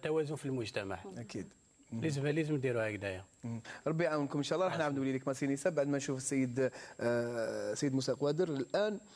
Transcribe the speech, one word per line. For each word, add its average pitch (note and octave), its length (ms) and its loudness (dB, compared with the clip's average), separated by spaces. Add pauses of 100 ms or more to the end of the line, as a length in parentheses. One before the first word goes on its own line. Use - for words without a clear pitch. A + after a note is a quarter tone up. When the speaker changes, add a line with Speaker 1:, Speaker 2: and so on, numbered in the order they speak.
Speaker 1:
توازن D#3 340 0
في C3+ 100 -6
المجتمع. G#2 580 -4 (140)
Speaker 2:
أكيد. A2 300 -8 (440)
Speaker 1:
لازم، C#3 360 0
لازم D3+ 280 2
نديروا A#2+ 340 2
هكذايا. G2 360 -4 (180)
Speaker 2:
مم. A#2 180 -6 (260)
ربي D#3+ 160 2
يعاونكم D3+ 340 0
ان C#3+ 60 2
شاء D#3 120 0
الله. F#3 120 4
راح E3+ 100 -2
نعاودوا C#3+ 280 0
ليك C3 220 -2
ماسي C#3 200 0
نساء C#3 260 2
بعد C#3+ 140 4
ما C#3+ 100 4
نشوف C3+ 200 -2
السيد، C3 540 2 (280)
آه، A#2 760 0
سيد C#3 200 2
موسى C3+ 180 2
قوادر. D3 360 2
الان، F#3 520 0 (160)